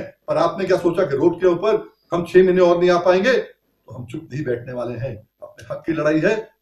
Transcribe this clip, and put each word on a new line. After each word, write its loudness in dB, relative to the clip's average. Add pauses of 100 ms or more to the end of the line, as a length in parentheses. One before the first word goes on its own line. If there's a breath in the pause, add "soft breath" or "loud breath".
(280)
पर -2
आपने -2
क्या 2
सोचा 0
कि -2
रोड 0
के 0
ऊपर 2 (360)
हम -2
छह 6
महीने 2
और 4
नहीं 4
आ 2
पाएंगे? 2
तो -6
हम -14
चुप -14
नहीं -8
बैठने -6
वाले -8
हैं, -10 (260)
अपने -20
हक -12
की -2
लड़ाई 0
है। 2 (280)